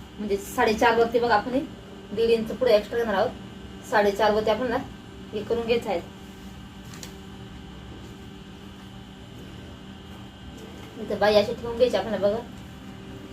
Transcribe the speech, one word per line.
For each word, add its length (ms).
म्हणजे 180
साडेचार 640
वरती 200
बघा 160
आपण 200
हे 60
दीड 180
इंच 200
पुढे 240
एक्स्ट्रा 240
घेणार 160
आहोत. 160
साडेचार 420
वरती 180
आपल्याला 280
हे 100
करून 240
घ्यायचं 240
आहे. 100
इथं 180
बाई 160
अशी 200
ठेवून 220
घ्यायची 200
आपल्याला 300
बघा 120